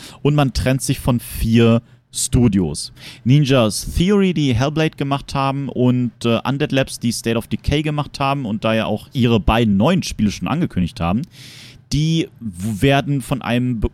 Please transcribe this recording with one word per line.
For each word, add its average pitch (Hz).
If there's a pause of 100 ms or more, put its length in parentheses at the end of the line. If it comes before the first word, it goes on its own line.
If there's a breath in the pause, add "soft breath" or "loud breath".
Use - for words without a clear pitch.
(220 loud breath)
und 143
man 143
trennt 131
sich -
von 120
vier 117 (300 soft breath)
Studios. 95 (320 loud breath)
Ninja's 127
Theory, 190
die 147
Hellblade 151
gemacht 139
haben, 139
und, 123 (120)
äh, 117
Undead 139
Labs, 135
die 120
State 113
of 110
Decay 143
gemacht 147
haben 139
und 104
da 113
ja 110
auch 104
ihre 117
beiden 107
neuen 143
Spiele -
schon -
angekündigt 101
haben, 92 (680 loud breath)
die 160 (120)
w-, 98
werden 139
von -
einem 123
Be-, 110